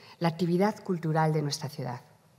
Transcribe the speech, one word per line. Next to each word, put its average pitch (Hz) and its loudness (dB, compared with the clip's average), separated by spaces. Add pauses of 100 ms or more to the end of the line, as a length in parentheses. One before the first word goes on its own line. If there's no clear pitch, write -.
(200)
la 170 2
actividad 180 2
cultural 160 2
de 151 0
nuestra 143 -4
ciudad. 127 -8 (380)